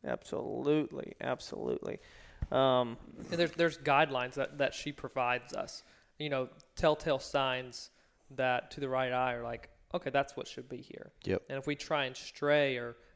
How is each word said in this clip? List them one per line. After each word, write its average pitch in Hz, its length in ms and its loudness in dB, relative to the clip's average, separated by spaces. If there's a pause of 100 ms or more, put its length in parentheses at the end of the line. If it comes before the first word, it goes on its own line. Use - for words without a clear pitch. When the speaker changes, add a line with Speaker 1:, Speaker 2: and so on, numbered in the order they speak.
Speaker 1:
Absolutely. - 1160 -2
Absolutely. - 760 -4 (520)
Um, 127 460 4 (340)
Speaker 2:
And 170 80 -4
there's, 170 140 4
there's 170 260 2
guidelines 135 560 2
that, 139 240 -4
that 139 160 2
she - 180 -8
provides 123 600 -2
us. - 300 -6 (360)
You 151 120 -4
know, 131 180 0 (260)
telltale 151 440 4
signs 127 720 -2 (400)
that 127 420 0
to - 80 -8
the 139 80 -2
right 131 240 2
eye 127 220 2
are 120 80 -6
like, 117 260 -8 (240)
"Okay, 175 180 -2
that's 139 260 2
what - 120 -6
should 127 200 -12
be 127 100 -10
here." - 320 -16 (140)
Speaker 3:
Yep. 95 260 2
Speaker 2:
And 135 80 -4
if 135 80 -6
we 147 100 0
try 143 300 0
and 127 100 -6
stray 147 640 4
or, 120 180 -6 (200)